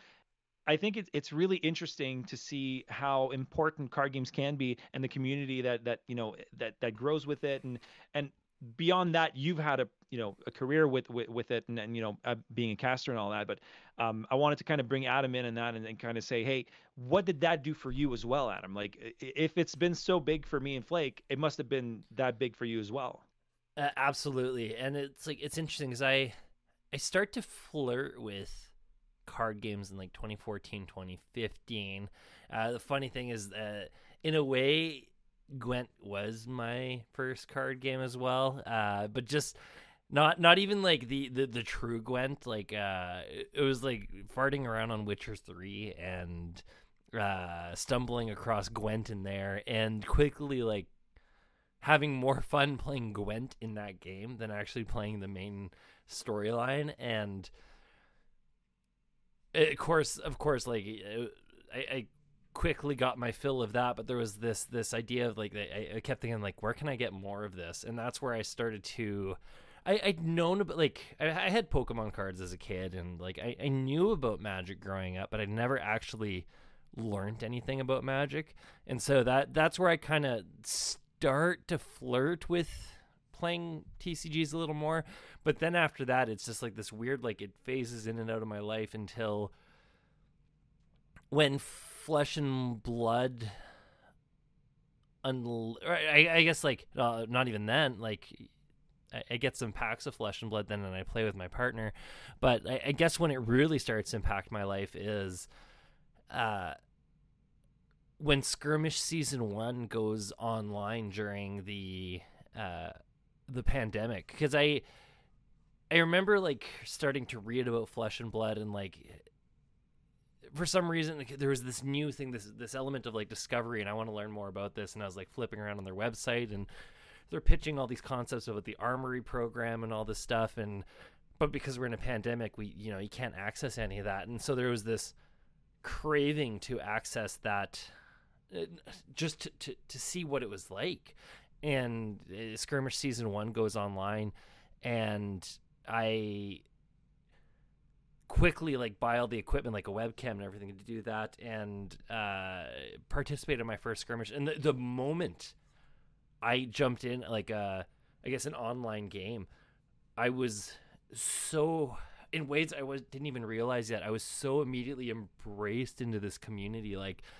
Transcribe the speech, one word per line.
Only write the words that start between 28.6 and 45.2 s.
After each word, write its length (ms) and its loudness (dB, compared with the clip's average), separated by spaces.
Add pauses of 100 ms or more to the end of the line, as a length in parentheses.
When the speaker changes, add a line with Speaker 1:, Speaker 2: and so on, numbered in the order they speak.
Speaker 2:
card 340 -2
games 300 -4
in, 80 -10
like, 160 -10
twenty 220 -8
fourteen, 500 -8
twenty 320 -12 (160)
fifteen. 760 -6 (420)
Uh, 220 0
the 60 -4
funny 320 -2
thing 180 -6
is, 240 -6
uh, 320 -6 (380)
in 120 4
a 80 6
way, 680 4 (500)
Gwent 320 -2 (100)
was 460 -6
my 560 -4 (100)
first 340 -6
card 340 -4
game 200 0
as 160 -4
well. 480 2
Uh, 420 0
but 200 -2
just 320 0 (520)
not, 300 6
not 160 12
even, 240 4
like, 280 4
the, 200 -2
the, 180 2
the 160 -4
true 380 -2
Gwent. 460 -2
Like, 260 -4
uh, 560 -2
it, 240 -10
it 80 0
was, 240 4
like, 240 -2 (260)
farting 300 2
around 280 0
on 120 -2
Witcher 320 -4